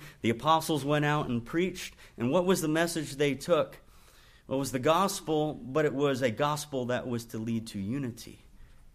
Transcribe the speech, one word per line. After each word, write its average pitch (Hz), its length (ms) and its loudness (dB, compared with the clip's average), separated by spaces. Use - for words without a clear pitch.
the 110 100 4
apostles 156 520 2
went 147 220 2
out 147 240 2
and 120 160 -2
preached. 180 500 -2
And 117 120 0
what 175 160 4
was 185 140 4
the 160 80 -2
message 156 480 0
they 143 200 2
took? 147 420 2
Well, 131 100 -2
it - 20 0
was 127 140 -4
the 135 60 0
gospel, 156 720 2
but 143 320 0
it 131 80 0
was 139 280 2
a 127 100 4
gospel 143 560 -2
that 123 200 -2
was 120 200 -4
to 113 100 -10
lead 113 300 -4
to 104 120 -8
unity 117 640 -8